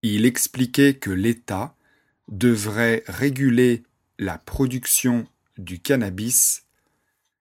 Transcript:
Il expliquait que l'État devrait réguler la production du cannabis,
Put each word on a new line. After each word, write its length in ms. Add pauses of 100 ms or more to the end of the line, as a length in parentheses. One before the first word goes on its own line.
Il 240
expliquait 640
que 160
l'État 680 (540)
devrait 760
réguler 800 (340)
la 200
production 880 (320)
du 220
cannabis, 840 (760)